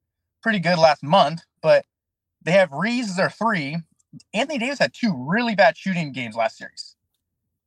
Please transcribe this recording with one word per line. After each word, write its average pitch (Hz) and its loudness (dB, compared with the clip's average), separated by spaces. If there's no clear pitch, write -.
pretty 214 -2
good 175 0
last 156 4
month, 160 2
but 147 4
they 156 -2
have 185 4
Reeves 214 -4
as 175 -8
their 175 0
three. 170 -4
Anthony 277 -4
Davis 262 -4
had - 0
two 220 -2
really 202 -4
bad 180 4
shooting 170 -6
games 117 -10
last 113 -4
series. - -20